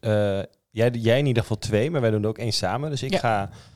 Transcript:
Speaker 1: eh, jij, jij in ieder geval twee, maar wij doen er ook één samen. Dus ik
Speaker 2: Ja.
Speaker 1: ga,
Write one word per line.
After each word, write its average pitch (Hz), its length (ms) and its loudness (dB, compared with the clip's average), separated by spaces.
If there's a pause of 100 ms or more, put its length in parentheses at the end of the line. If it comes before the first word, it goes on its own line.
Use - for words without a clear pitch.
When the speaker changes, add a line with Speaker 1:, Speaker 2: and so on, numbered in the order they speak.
Speaker 1:
eh, 113 100 -2 (600)
jij, 113 200 2
jij 117 280 2
in 147 80 2
ieder 123 160 2
geval - 160 -4
twee, 110 320 0
maar 160 100 0
wij 113 100 2
doen 107 120 0
er 104 60 0
ook 110 100 -4
één 113 140 -4
samen. 123 380 -2
Dus 139 120 -6
ik 135 100 -4
Speaker 2:
Ja. 185 60 0
Speaker 1:
ga, 101 320 0 (240)